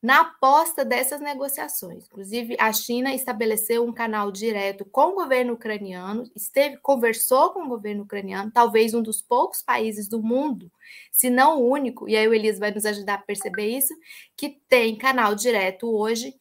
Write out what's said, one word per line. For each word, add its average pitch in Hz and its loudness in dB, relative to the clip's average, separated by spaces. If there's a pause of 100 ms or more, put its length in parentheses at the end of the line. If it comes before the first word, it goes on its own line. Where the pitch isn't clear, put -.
na 262 6
aposta 285 4
dessas 254 0
negociações. 277 -8
Inclusive, 226 -8
a 220 4
China 247 -2
estabeleceu 233 -2
um 233 -6
canal 214 -2
direto 196 -4
com 285 4
o 381 -4
governo 254 0
ucraniano, 208 -8
esteve, - 0
conversou 254 2
com 381 -8
o 285 -8
governo 208 -6
ucraniano, 202 -8
talvez 226 4
um 233 0
dos 220 -6
poucos 285 0
países 220 -2
do 220 -4
mundo, 226 -2 (400)
se - 0
não 277 4
o 240 4
único, 269 -2
e 214 0
aí 214 4
o 226 4
Elias 214 2
vai 208 -2
nos 208 -6
ajudar 208 -2
a 196 -6
perceber 202 -6
isso, 269 -2 (420)
que 277 -8 (100)
tem 226 4
canal 233 0
direto 208 -2
hoje 226 -4